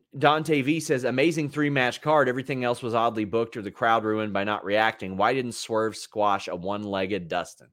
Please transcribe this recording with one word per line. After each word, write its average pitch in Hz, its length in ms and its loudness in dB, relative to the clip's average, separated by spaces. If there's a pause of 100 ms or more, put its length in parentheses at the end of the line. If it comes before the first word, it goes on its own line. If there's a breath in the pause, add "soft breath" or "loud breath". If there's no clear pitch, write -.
(180)
Dante 147 440 2
V 156 180 0
says, 135 240 -2
"Amazing 147 460 0
three-match 139 500 0
card. 147 300 4
Everything 127 340 -4
else 120 180 0
was 113 120 -2
oddly 113 320 0
booked 113 320 -2
or 107 40 -8
the 98 80 -8
crowd 113 340 2
ruined 107 280 0
by 98 120 0
not 104 200 -2
reacting. 101 540 0
Why 110 160 4
didn't 123 180 -4
Swerve 110 440 -2
squash 101 520 -2
a 90 80 -6
one-legged 98 720 -4
Dustin?" 82 440 -6